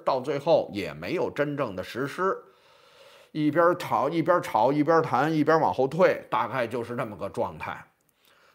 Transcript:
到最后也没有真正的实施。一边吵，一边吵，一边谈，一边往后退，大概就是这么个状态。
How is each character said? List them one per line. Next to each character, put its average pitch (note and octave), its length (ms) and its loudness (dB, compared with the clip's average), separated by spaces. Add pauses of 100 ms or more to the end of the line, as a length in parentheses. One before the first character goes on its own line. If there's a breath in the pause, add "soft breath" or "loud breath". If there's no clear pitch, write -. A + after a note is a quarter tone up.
到 C3+ 160 0
最 C#3+ 160 -4
后 C#3 340 2
也 E2+ 220 -6
没 F2 220 -8
有 B2+ 160 -2
真 D3 260 -4
正 A#2 180 -4
的 F2+ 80 -8
实 B2 240 -8
施。 F#3 300 -2 (960 soft breath)
一 D3+ 180 0
边 E3+ 280 4
吵， B2+ 300 -2
一 E3 140 0
边 F3 200 4
吵， A2+ 300 2
一 D3 120 2
边 E3 180 4
谈， C#3 320 0
一 D3+ 100 2
边 D#3+ 160 4
往 G#2 140 2
后 C3 140 0
退， D#3+ 420 2
大 A#2 180 0
概 A#2+ 200 -2
就 A#2 160 -4
是 A#2+ 120 -8
这 B2+ 100 -4
么 G2+ 120 -12
个 G2+ 100 -8
状 F#2 300 -6
态。 - 280 -12 (680 soft breath)